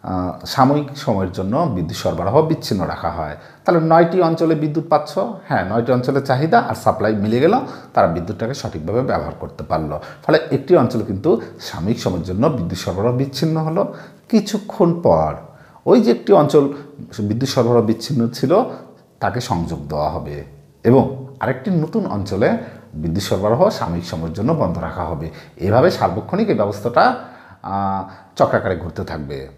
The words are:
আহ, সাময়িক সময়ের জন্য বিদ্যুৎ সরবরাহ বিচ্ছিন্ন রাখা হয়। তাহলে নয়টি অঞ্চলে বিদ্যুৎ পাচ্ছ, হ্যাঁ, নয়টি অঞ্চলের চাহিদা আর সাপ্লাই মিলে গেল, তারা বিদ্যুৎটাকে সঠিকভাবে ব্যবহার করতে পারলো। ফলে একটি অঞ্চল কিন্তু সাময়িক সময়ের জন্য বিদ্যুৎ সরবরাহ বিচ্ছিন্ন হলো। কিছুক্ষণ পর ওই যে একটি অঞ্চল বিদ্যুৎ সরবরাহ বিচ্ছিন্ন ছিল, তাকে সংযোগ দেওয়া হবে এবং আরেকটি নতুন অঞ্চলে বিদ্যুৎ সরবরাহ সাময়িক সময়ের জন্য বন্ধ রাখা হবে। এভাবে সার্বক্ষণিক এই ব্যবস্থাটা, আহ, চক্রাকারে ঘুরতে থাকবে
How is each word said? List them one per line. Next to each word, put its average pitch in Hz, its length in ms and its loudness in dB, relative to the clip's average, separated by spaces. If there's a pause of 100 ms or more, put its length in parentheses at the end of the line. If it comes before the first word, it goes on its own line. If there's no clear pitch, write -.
আহ, 92 440 -6
সাময়িক 139 500 2
সময়ের 98 360 -2
জন্য 101 240 -4
বিদ্যুৎ 95 400 -2
সরবরাহ 92 460 0
বিচ্ছিন্ন 123 420 -2
রাখা 82 260 -6
হয়। 78 260 -8 (280)
তাহলে 165 220 4
নয়টি 170 360 6
অঞ্চলে 165 320 2
বিদ্যুৎ 151 340 -2
পাচ্ছ, 151 300 0
হ্যাঁ, 139 500 -4
নয়টি 117 240 0
অঞ্চলের 127 320 0
চাহিদা 156 340 2
আর 120 160 -2
সাপ্লাই 107 400 0
মিলে 107 260 2
গেল, 208 200 4 (340)
তারা 104 120 6
বিদ্যুৎটাকে 92 480 -4
সঠিকভাবে 101 480 -4
ব্যবহার 76 380 -4
করতে 73 240 -12
পারলো। 76 360 -4 (220)
ফলে 156 160 4 (120)
একটি 170 260 2
অঞ্চল 120 260 2
কিন্তু 127 380 0 (200)
সাময়িক 104 400 -4
সময়ের 90 220 -2
জন্য 95 240 0
বিদ্যুৎ 92 320 -2
সরবরাহ 104 340 -2
বিচ্ছিন্ন 156 520 -2
হলো। 160 300 -2 (340)
কিছুক্ষণ 202 760 0
পর 78 320 4 (520)
ওই 220 140 8
যে 220 100 2
একটি - 220 2
অঞ্চল 143 400 4 (460)
বিদ্যুৎ 110 320 -2
সরবরাহ 120 320 4
বিচ্ছিন্ন 117 460 0
ছিল, 156 340 2 (580)
তাকে 104 200 -2
সংযোগ 80 480 -4
দেওয়া 76 220 -2
হবে 73 340 -10 (400)
এবং - 420 4 (140)
আরেকটি 131 300 -4
নতুন 170 360 0
অঞ্চলে 104 520 0 (360)
বিদ্যুৎ 80 300 -4
সরবরাহ 110 460 2
সাময়িক 85 340 -4
সময়ের 80 280 -8
জন্য 107 200 0
বন্ধ 104 260 0
রাখা 82 260 -6
হবে। - 260 -6 (260)
এভাবে 120 340 4
সার্বক্ষণিক 180 580 -2
এই 165 60 2
ব্যবস্থাটা, 156 600 2 (480)
আহ, 98 460 -4 (280)
চক্রাকারে 104 400 2
ঘুরতে 85 280 -8
থাকবে 69 540 -10